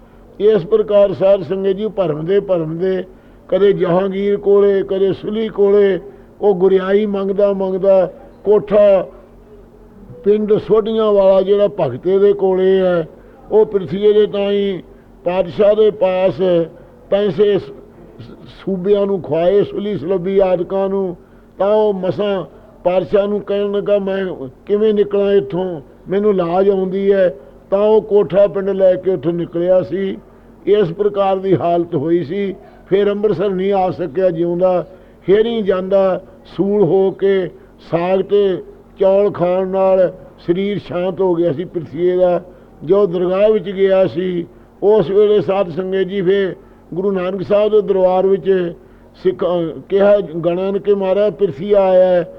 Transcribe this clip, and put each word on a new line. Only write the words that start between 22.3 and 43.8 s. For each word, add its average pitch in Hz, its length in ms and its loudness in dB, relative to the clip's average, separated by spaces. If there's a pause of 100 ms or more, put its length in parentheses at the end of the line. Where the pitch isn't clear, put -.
ਪਾਤਸ਼ਾਹ 185 420 0
ਨੂੰ 208 140 -4
ਕਹਿਣ 202 320 -4
ਲੱਗਾ, 202 260 0
"ਮੈਂ 190 500 -6 (180)
ਕਿਵੇਂ 208 280 0
ਨਿਕਲਾਂ 202 380 0
ਇੱਥੋਂ, 180 480 -2 (280)
ਮੈਨੂੰ 202 280 0
ਲਾਜ 185 340 0
ਆਉਂਦੀ 196 420 -2
ਹੈ।" 190 220 2 (360)
ਤਾਂ 196 100 0
ਉਹ 214 220 4
ਕੋਠਾ 196 440 2
ਪਿੰਡ 196 240 -4
ਲੈ 190 240 4
ਕੇ 185 160 -2
ਉੱਥੋਂ 170 220 -2
ਨਿਕਲਿਆ 170 500 0
ਸੀ। 190 360 -6 (480)
ਇਸ 196 260 2
ਪ੍ਰਕਾਰ 196 440 0
ਦੀ 190 200 0
ਹਾਲਤ 170 380 -2
ਹੋਈ 165 300 -2
ਸੀ। 190 300 -6 (320)
ਫਿਰ 202 240 2
ਅੰਮ੍ਰਿਤਸਰ 202 400 -2
ਨਹੀਂ 190 220 -2
ਆ 185 180 0
ਸਕਿਆ 180 400 -2
ਜਿਉਂਦਾ, 175 560 -2 (440)
ਹੇਰੀ 220 320 2
ਜਾਂਦਾ, 190 580 0 (240)
ਸੂਲ 202 380 -2
ਹੋ 190 280 2
ਕੇ 190 400 -2 (400)
ਸਾਗ 180 300 0
ਤੇ 190 420 0 (380)
ਚੌਲ 196 300 2
ਖਾਣ 180 380 -2
ਨਾਲ 190 440 2 (260)
ਸਰੀਰ 196 400 -2
ਸ਼ਾਂਤ 175 420 -6
ਹੋ 185 140 0
ਗਿਆ 170 180 0
ਸੀ 151 120 -6
ਪ੍ਰਿਥਵੀ 170 520 -4
ਦਾ। 180 240 2 (440)
ਜੋ 196 220 2
ਦਰਗਾਹ 180 440 0
ਵਿੱਚ 202 200 -2
ਗਿਆ 190 360 2